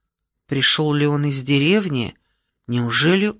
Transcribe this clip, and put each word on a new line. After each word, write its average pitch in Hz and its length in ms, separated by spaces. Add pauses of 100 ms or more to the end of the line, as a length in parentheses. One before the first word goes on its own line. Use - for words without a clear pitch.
(460)
Пришел 147 480
ли 147 120
он 147 200
из 135 160
деревни? 143 720 (500)
Неужели 147 720